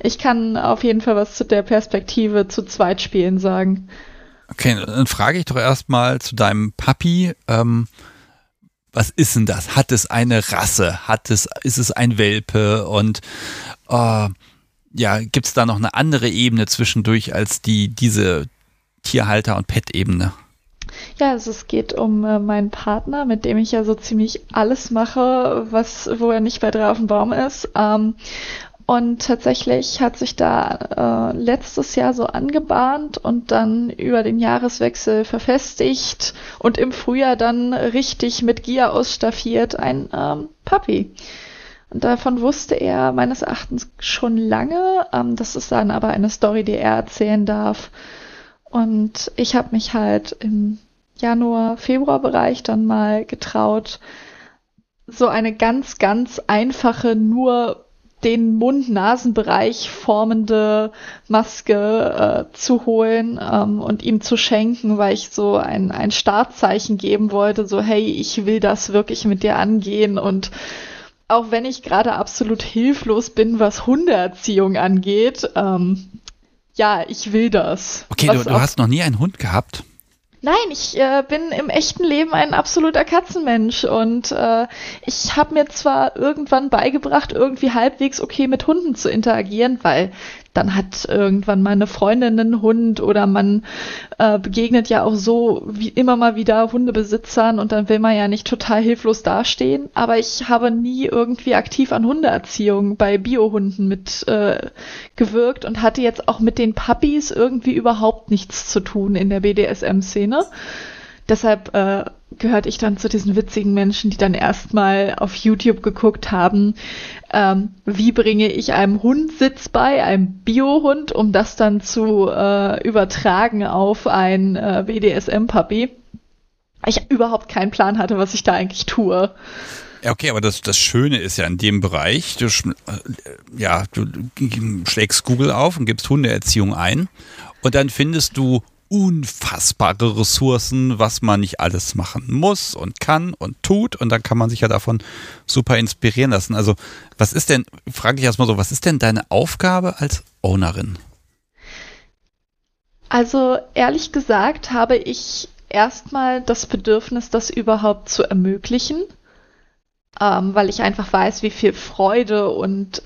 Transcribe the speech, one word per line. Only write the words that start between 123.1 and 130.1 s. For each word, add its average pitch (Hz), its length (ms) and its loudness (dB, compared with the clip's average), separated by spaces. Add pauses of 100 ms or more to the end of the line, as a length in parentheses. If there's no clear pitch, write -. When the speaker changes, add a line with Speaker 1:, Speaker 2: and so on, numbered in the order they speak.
Speaker 1:
auf 196 420 0
ein, 190 500 2
äh, 190 300 0
B-D-S-M-Puppy. 214 1040 0 (960)
Ich - 240 -2
überhaupt 233 380 0
keinen 196 220 -2
Plan 202 280 2
hatte, 202 200 0
was 196 160 -2
ich - 80 -4
da 190 100 2
eigentlich 185 340 -2
tue. 190 440 0 (720)
Speaker 2:
Ja, 117 80 -2